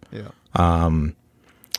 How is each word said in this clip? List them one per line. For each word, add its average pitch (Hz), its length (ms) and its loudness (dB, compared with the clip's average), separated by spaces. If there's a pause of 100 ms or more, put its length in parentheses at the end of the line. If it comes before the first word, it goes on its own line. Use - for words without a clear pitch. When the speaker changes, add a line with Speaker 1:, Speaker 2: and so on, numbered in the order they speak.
(100)
Speaker 1:
Yeah. 104 120 -14 (340)
Speaker 2:
Um, 82 580 2 (640)